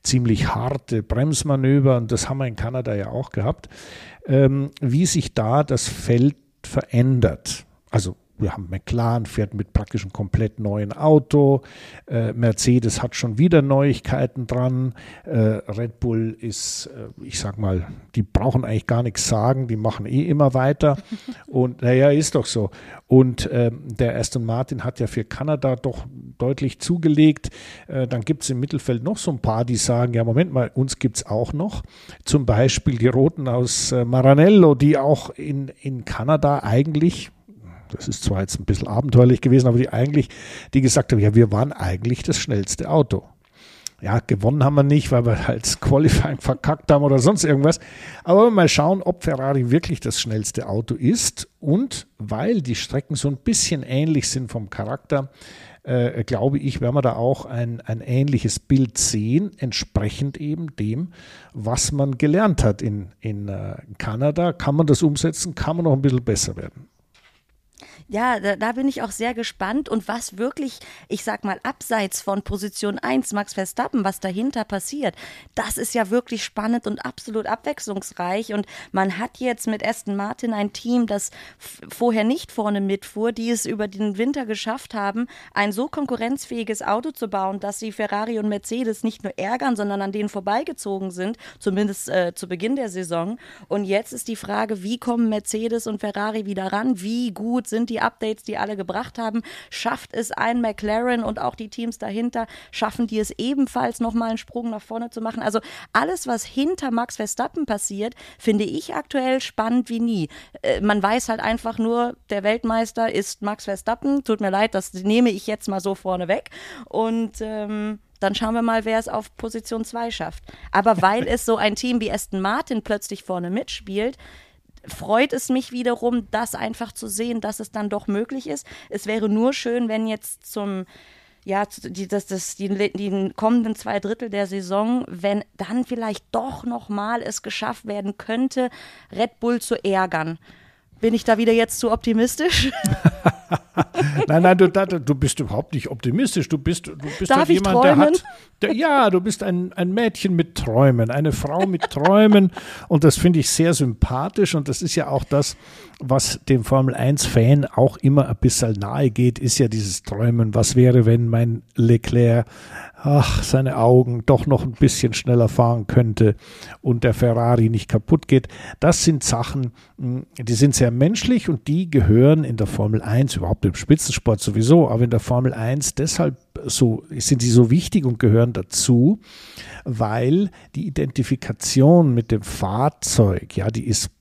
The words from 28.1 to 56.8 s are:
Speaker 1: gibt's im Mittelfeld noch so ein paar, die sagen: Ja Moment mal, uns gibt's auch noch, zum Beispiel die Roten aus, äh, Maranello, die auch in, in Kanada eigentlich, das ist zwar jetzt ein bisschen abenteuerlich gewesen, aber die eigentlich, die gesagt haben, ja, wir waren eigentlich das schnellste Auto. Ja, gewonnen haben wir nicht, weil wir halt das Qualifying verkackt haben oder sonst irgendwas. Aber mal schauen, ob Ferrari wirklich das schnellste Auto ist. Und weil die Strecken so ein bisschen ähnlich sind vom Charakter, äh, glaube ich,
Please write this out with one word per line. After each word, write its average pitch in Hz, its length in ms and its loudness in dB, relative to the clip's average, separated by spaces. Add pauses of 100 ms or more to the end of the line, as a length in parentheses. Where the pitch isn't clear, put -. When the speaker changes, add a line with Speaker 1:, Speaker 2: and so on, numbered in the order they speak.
Speaker 1:
gibt's - 240 -4
im 127 100 -2
Mittelfeld 127 420 -2
noch 165 160 -4
so - 140 -4
ein - 80 -4
paar, 113 240 0
die 120 140 -2
sagen: 120 360 0
Ja 113 120 2
Moment 135 260 2
mal, 127 220 0
uns 131 260 -2
gibt's - 260 -2
auch 110 280 -2
noch, 175 300 -4 (420)
zum 143 200 2
Beispiel 120 520 2
die 113 100 2
Roten 135 400 2
aus, 123 460 -2
äh, 123 100 2
Maranello, 143 720 8
die 147 220 4
auch 139 320 0
in, 139 400 -8 (100)
in 131 240 -8
Kanada 143 600 0
eigentlich, 147 680 2 (600)
das - 160 -10
ist - 160 -8
zwar 98 180 0
jetzt - 180 -6
ein 73 60 -10
bisschen - 220 -2
abenteuerlich 123 540 6
gewesen, 127 260 6
aber 120 100 4
die 127 120 2
eigentlich, 143 400 0 (440)
die 135 80 6
gesagt 131 320 4
haben, 110 60 6
ja, 104 160 6
wir 113 160 8
waren 117 200 0
eigentlich 95 520 -4
das - 140 -2
schnellste - 520 -4
Auto. 151 340 2 (800)
Ja, 104 180 0
gewonnen 120 440 2
haben 143 100 4
wir 143 100 6
nicht, 143 280 4
weil 120 140 4
wir - 220 2
halt 110 160 -2
das - 160 -4
Qualifying 143 600 2
verkackt - 520 -2
haben 143 120 6
oder 139 160 6
sonst 165 260 4
irgendwas. 147 340 4 (440)
Aber 202 260 6
mal 196 180 6
schauen, 180 360 2
ob - 200 -2
Ferrari 135 460 0
wirklich 165 300 0
das - 200 -4
schnellste 110 480 -4
Auto 110 280 -4
ist. - 520 0 (120)
Und 190 480 -2 (100)
weil 131 440 -2
die 123 140 -4
Strecken - 400 -6
so 143 140 -2
ein 135 80 -4
bisschen 165 460 -2
ähnlich 139 460 0
sind 131 220 -6
vom 107 200 -8
Charakter, 135 580 -4 (540)
äh, 120 400 -2
glaube 135 340 0
ich, - 240 -4